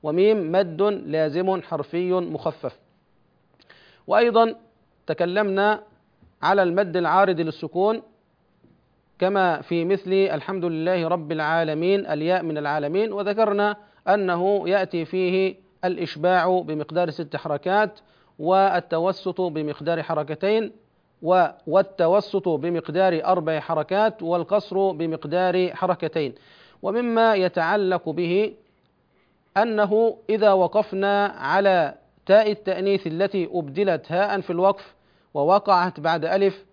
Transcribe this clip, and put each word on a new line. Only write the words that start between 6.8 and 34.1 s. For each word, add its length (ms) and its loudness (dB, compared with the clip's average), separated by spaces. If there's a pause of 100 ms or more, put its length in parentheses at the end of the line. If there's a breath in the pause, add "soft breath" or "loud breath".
العارض 420 2
للسكون 640 -2 (1160)
كما 420 0
في 240 -2
مثل 280 -2
الحمد 520 -2
لله 420 -2
رب 240 -2
العالمين، 760 0
الياء 380 -2
من 140 -4
العالمين، 560 -2
وذكرنا 640 0 (320 soft breath)
أنه 600 0
يأتي 360 0
فيه 500 0 (300)
الإشباع 760 0
بمقدار 500 -4
ست 260 -10
حركات، 640 -2 (400 soft breath)
والتوسط 1000 0
بمقدار 640 -4
حركتين، 680 -2 (500)
و-، 260 4 (200)
والتوسط 840 0
بمقدار 760 0
أربع 340 0
حركات، 640 -2
والقصر 680 0
بمقدار 840 -2
حركتين. 580 -4 (480 soft breath)
ومما 540 2
يتعلق 720 0
به 440 -2 (1040)
أنه 600 2 (120)
إذا 220 4
وقفنا 720 0
على 680 2 (300)
تاء 260 6
التأنيث 560 -2
التي 460 -2
أبدلت 580 -2